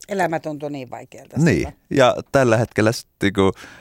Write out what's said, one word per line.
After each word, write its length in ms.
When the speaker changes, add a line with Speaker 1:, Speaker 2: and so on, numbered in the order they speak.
Speaker 1:
Elämä 320
tuntuu 280
niin 220
vaikealta 480
Speaker 2:
Niin, 240
Speaker 1:
sulle. 120
Speaker 2:
ja 240
tällä 240
hetkellä 360
sit 160
niinku 300